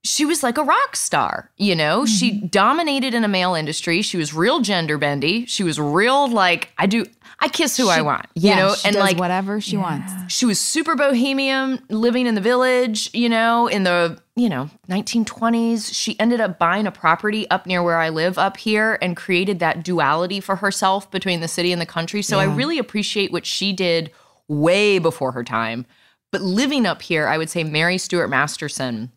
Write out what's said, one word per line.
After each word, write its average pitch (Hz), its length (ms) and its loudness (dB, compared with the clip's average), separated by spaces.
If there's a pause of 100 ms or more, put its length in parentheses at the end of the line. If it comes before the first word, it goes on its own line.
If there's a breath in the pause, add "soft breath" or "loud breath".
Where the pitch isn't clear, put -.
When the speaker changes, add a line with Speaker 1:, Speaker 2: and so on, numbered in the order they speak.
Speaker 1:
she - 200 0
was 302 200 0
like 240 160 0
a 302 40 0
rock 440 320 0
star, - 600 -2
you 196 180 2
know? 160 300 2
She 220 280 2
Speaker 2:
Mm-hmm. 208 140 -6
Speaker 1:
dominated 269 680 2
in 226 80 2
a 208 40 0
male 185 280 0
industry. 160 480 -2
She - 140 -4
was 151 180 -4
real 233 240 2
gender 170 400 0
bendy. 147 480 0
She - 160 -4
was 151 160 -2
real, 220 480 2
like, 185 500 2
I 180 80 2
do, 208 200 2 (340 loud breath)
I 302 80 2
kiss - 280 0
who 247 140 2
I 170 60 4
Speaker 3:
She, 160 80 4
Speaker 1:
want, 143 320 -2
Speaker 3:
yeah, 190 160 4
Speaker 1:
you 190 40 6
know? 196 200 4
Speaker 3:
she - 120 -2
Speaker 1:
And, 208 60 2
Speaker 3:
does 202 100 2
Speaker 1:
like, 190 140 2
Speaker 3:
whatever 190 420 -2
she 202 180 -4
Speaker 2:
Yeah. 196 40 -2
Speaker 3:
wants. 175 320 -6 (180)
Speaker 1:
she - 140 0
was 214 140 2
super 320 360 -2
bohemian, 269 920 0
living 240 380 2
in 220 80 2
the 196 60 0
village, 247 760 2
you 233 140 2
know, 233 360 2
in 202 180 0
the, 175 360 2 (160)
you 240 120 2
know, 147 220 -4 (180)
nineteen 208 380 -2
twenties. 233 680 -2
She - 280 -6
ended 233 200 2
up 196 200 -2
buying 185 260 2
a 185 60 -2
property 208 580 0
up - 160 0
near 180 160 0
where 170 160 2
I 160 120 0
live 165 280 0
up 190 200 0
here 214 440 0
and 180 160 -2
created 185 400 0
that 165 260 0
duality 170 560 0
for 190 180 -4
herself 196 520 0
between 185 300 -2
the 165 80 -4
city 175 240 -2
and 175 100 -2
the 160 60 -2
country. 170 340 -4
So 196 160 -2
I 196 80 4
Speaker 3:
Yeah. - 100 0
Speaker 1:
really 294 220 -2
appreciate 208 540 -2
what 170 160 -4
she 196 260 -4
did 170 380 -2 (360 soft breath)
way 180 520 2
before 156 320 0
her 123 120 -6
time. 113 440 -4 (440 soft breath)
But 190 100 -4
living 233 440 0
up 165 160 -2
here, 156 260 -2
I 147 120 0
would 160 100 -4
say 170 140 -4
Mary 160 340 0
Stuart 170 300 -2
Masterson 131 880 -4